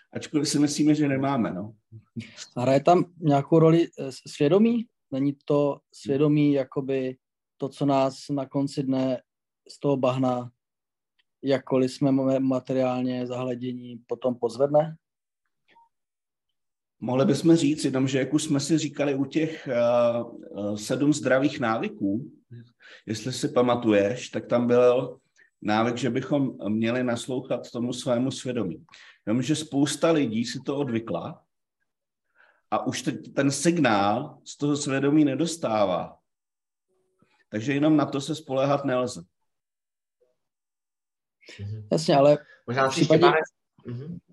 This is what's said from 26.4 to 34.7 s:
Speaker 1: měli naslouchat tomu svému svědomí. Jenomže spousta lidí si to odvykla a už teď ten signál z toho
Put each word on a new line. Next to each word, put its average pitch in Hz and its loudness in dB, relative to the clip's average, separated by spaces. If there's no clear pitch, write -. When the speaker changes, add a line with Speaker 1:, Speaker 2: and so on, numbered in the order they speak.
Speaker 1:
měli 113 -2
naslouchat 123 -6
tomu 123 -4
svému 123 -2
svědomí. 104 -6
Jenomže 123 0
spousta 147 0
lidí 120 0
si 139 -8
to 139 -6
odvykla 113 -6
a - -2
už 123 -6
teď - -8
ten 139 0
signál 127 0
z - -18
toho 147 0